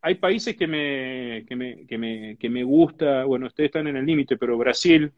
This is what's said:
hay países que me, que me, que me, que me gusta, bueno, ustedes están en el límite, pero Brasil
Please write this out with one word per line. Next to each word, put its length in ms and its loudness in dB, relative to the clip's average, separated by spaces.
hay 140 0
países 380 -2
que 120 -2
me, 840 -6
que 80 -10
me, 300 -10
que 100 -8
me, 400 -8
que 140 -4
me 120 -2
gusta, 600 4
bueno, 220 -2
ustedes 220 0
están 180 -4
en 100 -4
el 80 -4
límite, 320 0
pero 220 0
Brasil 600 4